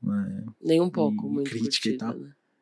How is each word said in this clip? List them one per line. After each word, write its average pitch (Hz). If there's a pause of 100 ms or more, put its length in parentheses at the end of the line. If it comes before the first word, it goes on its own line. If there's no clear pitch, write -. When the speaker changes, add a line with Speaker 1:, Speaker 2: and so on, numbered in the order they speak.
Speaker 1:
né, 101 (180)
Speaker 2:
Nem 160
um 180
pouco, 147
Speaker 1:
em -
Speaker 2:
muito 143
Speaker 1:
crítica 113
e 131
Speaker 2:
curtido, -
Speaker 1:
tal. 113
Speaker 2:
né? 143 (280)